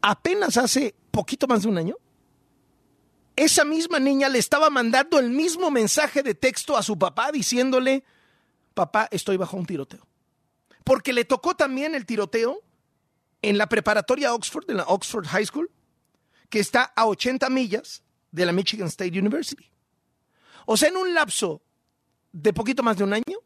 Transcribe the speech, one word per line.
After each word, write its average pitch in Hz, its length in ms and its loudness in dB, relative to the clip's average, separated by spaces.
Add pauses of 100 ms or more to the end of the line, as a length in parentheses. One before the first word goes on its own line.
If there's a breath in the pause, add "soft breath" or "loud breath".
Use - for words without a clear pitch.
Apenas 320 560 0
hace 254 360 0 (160)
poquito 262 360 -2
más 233 160 2
de 214 60 -2
un 190 100 0
año, 170 180 -4 (1400)
esa 302 300 4
misma 320 340 -2
niña 269 300 2
le 262 100 2
estaba 302 300 4
mandando 269 500 2
el 247 120 2
mismo 320 400 0
mensaje 277 520 2
de 240 120 -2
texto - 420 0
a 208 60 2
su 208 160 -4
papá 220 340 0
diciéndole: 262 720 0 (680)
"Papá, 208 360 0
estoy 190 280 -2
bajo 185 180 -6
un 180 80 -6
tiroteo". 151 420 -10 (760 soft breath)
Porque 262 280 0
le 240 120 2
tocó 285 300 0
también 285 400 -2
el 254 120 -6
tiroteo 226 540 -2 (840)
en 208 160 2
la 208 100 0
preparatoria 240 680 0
Oxford, 302 360 -8
en 214 80 -2
la 165 60 -2
Oxford 185 420 -2
High 190 200 -2
School, 311 240 -6 (800)
que 214 120 0
está 240 220 2
a 226 240 2
ochenta 254 440 0
millas 240 520 -4 (280)
de 175 160 0
la 170 60 0
Michigan 190 360 -2
State 180 300 -6
University. 247 480 -2 (1000 soft breath)
O 220 100 2
sea, 302 140 4
en 370 60 -6
un 370 180 -2
lapso 196 480 -2 (720)
de 180 200 0
poquito 240 300 -2
más 226 140 2
de 196 80 0
un 196 100 0
año 339 320 -6